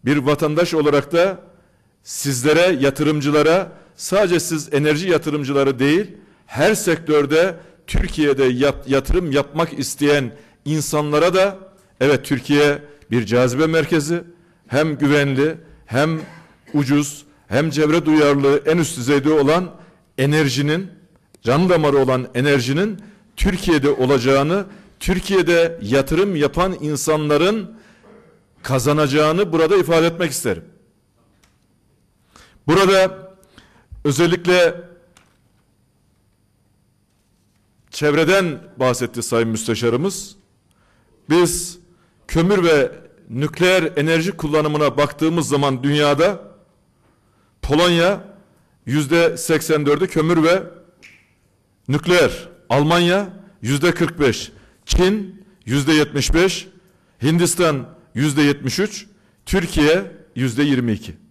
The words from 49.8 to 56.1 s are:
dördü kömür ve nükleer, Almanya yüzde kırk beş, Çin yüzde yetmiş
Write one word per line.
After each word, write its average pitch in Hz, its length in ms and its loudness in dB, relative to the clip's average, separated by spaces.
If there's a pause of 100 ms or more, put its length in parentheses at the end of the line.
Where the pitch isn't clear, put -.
dördü 147 220 0
kömür 160 360 0
ve 175 200 2 (1200)
nükleer, 151 600 0 (200)
Almanya 175 600 0 (320)
yüzde 143 320 0
kırk 165 260 -4
beş, 127 320 0 (340)
Çin 190 600 0 (200)
yüzde 139 280 0
yetmiş 147 400 0